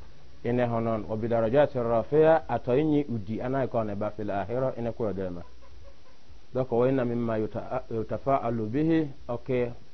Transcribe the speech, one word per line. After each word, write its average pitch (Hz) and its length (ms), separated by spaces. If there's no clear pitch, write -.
ine 120 200
honon, 113 440
wa 110 80
bidarajati 117 640
rafia, 143 680
ato 123 280
inyi 147 280
udi, 107 380
ana 131 220
ika 117 140
one 107 160
ba 104 160
fil 104 200
ahira, 113 480
ine 117 140
kuwa 107 200
dema. 90 300
Doko, 123 240
wa 127 100
inna 135 160
mimma 117 320
yuta-, 110 540
yutafa'alu 113 760
bihi, 156 420
oke, 120 440